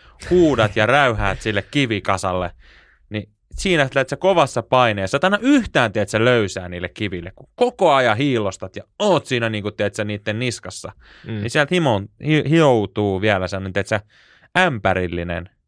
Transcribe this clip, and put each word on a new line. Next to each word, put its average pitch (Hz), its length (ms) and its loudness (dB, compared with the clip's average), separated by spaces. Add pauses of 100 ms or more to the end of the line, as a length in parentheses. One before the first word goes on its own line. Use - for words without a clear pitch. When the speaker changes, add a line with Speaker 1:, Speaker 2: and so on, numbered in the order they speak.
(300)
Speaker 1:
huudat 143 460 4
ja 107 100 2
räyhäät 110 560 2
sille 104 200 -2 (100)
kivikasalle. 95 800 -2 (580)
Niin 107 200 -10 (220)
siinä, 170 320 0
että 131 260 0
sä 139 80 -6
kovassa 165 460 2
paineessa, 113 540 2
et 143 60 -2
anna 196 180 2
yhtään, 214 520 2
tiedät 104 160 -2
sä, 110 160 2
löysää 98 440 0
niille 87 200 -8
kiville, 92 460 -8
kun - 200 -20
koko 196 380 4
ajan 123 240 4
hiilostat 110 580 -2
ja - 80 -12 (160)
oot 196 260 2
siinä 117 240 -2
niinku, 104 220 -6
tiedät 101 240 -4
sä, 110 80 -4
niitten 104 360 -6
niskassa. 113 520 -8 (360)
Speaker 2:
Mm. 113 60 -8
Speaker 1:
Niin 107 160 -6
sieltä 147 260 0
himoon 117 320 2 (180)
hi-, 151 240 2
hioutuu 107 720 2
vielä 98 260 0
sellainen, 95 260 -8
tiedät 98 140 -2
sä, 107 140 -2 (580)
ämpärillinen 92 920 -2 (180)